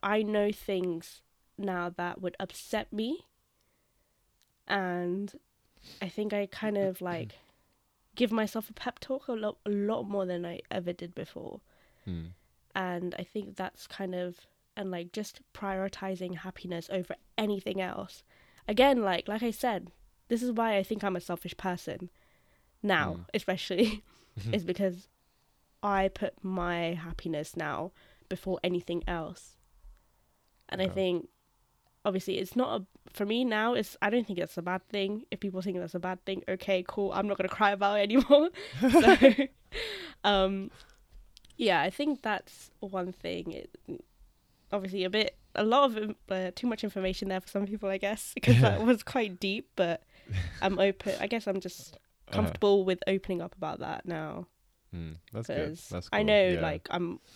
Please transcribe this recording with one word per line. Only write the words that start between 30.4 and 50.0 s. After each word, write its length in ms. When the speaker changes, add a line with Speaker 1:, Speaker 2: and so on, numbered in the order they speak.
Speaker 1:
And 100
I 60
Speaker 2:
Okay. 80
Speaker 1:
think, 340
obviously, 340
it's 180
not 240
a, 60
for 140
me 180
now, 300
it's, 260
I 80
don't 180
think 120
that's 180
a 60
bad 260
thing. 420
If 100
people 200
think 180
that's 160
a 60
bad 240
thing, 240
okay, 400
cool, 240
I'm 160
not 80
gonna 140
cry 220
about 280
it 40
anymore. 440
<laughs> 100
So, 260
Speaker 2:
<laughs> 480
Speaker 1:
um, 460
yeah, 240
I 80
think 320
that's 480
one 320
thing. 400
It, 240
obviously, 320
a 60
bit, 260
a 100
lot 260
of, 80
um, 180
uh, 240
too 120
much 180
information 440
there 140
for 60
some 180
people, 240
I 80
guess, 400
<laughs> 40
'cause 200
that 200
Speaker 2:
<laughs> 40
Speaker 1:
was 160
quite 360
deep, 380
but 260